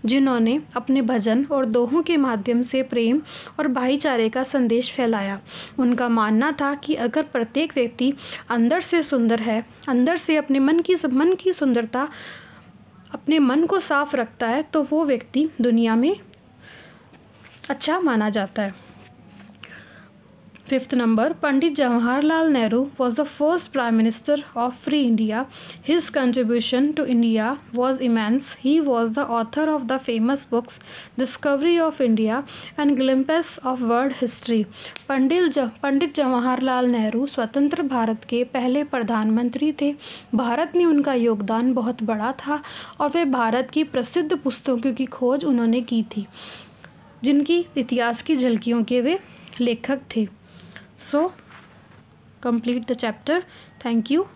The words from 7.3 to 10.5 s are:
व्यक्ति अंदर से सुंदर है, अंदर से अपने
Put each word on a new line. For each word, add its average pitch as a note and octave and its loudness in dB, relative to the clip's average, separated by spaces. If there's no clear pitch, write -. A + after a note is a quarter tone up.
व्यक्ति B3 0
अंदर A#3+ 2
से E4+ 0
सुंदर A#3 2
है, A#3 -2
अंदर C4+ 2
से D#4+ 0
अपने D4 0